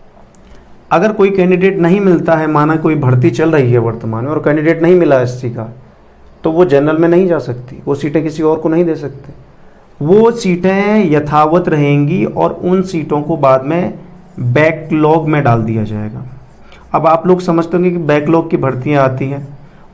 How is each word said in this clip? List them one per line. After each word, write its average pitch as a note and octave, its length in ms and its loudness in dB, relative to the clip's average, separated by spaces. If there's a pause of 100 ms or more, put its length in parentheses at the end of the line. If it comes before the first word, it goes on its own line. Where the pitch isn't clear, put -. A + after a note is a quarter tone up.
(920)
अगर G#3 200 2
कोई G3+ 180 2
candidate F#3 480 2
नहीं E3+ 220 2
मिलता E3+ 360 2
है, D#3 120 -2
माना D3+ 280 0
कोई D#3 200 0
भर्ती B2+ 340 2
चल D#3 220 0
रही C3 200 2
है A#2+ 60 4
वर्तमान A2+ 460 -4
में C#3+ 80 -6
और D3+ 80 -4
candidate D3+ 420 0
नहीं F3 140 4
मिला D3+ 260 4
एससी B2 280 -6
का, A2+ 200 -10 (760)
तो D#3+ 80 0
वो E3+ 140 4
general D3 320 2
में E3 120 2
नहीं F3+ 180 2
जा D#3+ 120 0
सकती, - 460 -10
वो C#3+ 100 -2
सीटें D3+ 280 -4
किसी D#3 200 -6
और D#3 160 0
को D#3+ 100 -4
नहीं E3+ 160 0
दे D#3+ 100 -2
सकते। C#3+ 380 -14 (680)
वो G#3+ 300 4
सीटें F#3+ 800 0
यथावत D3+ 580 2
रहेंगी D3 560 0
और E3 280 -2
उन F#3 300 0
सीटों D3+ 380 -4
को D3+ 160 -4
बाद C3 260 2
में F3 300 -4 (460)
backlog D3+ 880 0
में D3+ 160 0
डाल A#2 200 2
दिया A2 200 -4
जाएगा। G#2+ 420 -8 (680)
अब D3+ 140 0
आप E3 200 2
लोग F3+ 140 4
समझते E3 360 -2
होंगे F3+ 140 0
कि F3 60 -4
backlog D#3 520 0
की E3+ 80 -2
भर्तियां C#3 460 0
आती B2+ 220 -2
हैं C#3 220 -8 (460)